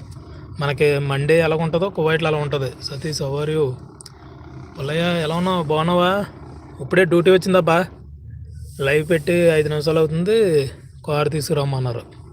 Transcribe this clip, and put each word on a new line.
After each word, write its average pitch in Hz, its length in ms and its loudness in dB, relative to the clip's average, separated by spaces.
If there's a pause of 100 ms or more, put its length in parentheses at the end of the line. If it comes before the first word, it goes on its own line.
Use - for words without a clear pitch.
(600)
మనకి 147 260 0 (220)
మండే 143 260 2 (100)
ఎలా 160 180 2
ఉంటుందో 165 340 0
కువైట్లో 160 320 0
అలా 156 160 0
ఉంటుంది. 139 240 -4 (160)
సతీష్, 147 380 -8
how 135 180 -4
are 151 140 -4
you? 156 100 2 (1080)
పుల్లయ్య, 147 280 -4 (220)
ఎలా 156 160 -2
ఉన్నావు, 180 300 0
బాగున్నావా? 175 420 2 (680)
ఇప్పుడే 170 280 4
డ్యూటీ 170 240 4
వచ్చిందబ్బా. 180 420 4 (1080)
లైవ్ 151 240 2
పెట్టి 165 260 2 (200)
ఐదు 151 160 2
నిమిషాలు 156 300 2
అవుతుంది, 170 360 0 (680)
కారు 147 260 0
తీసుకురమ్మన్నారు. 135 680 -2 (300)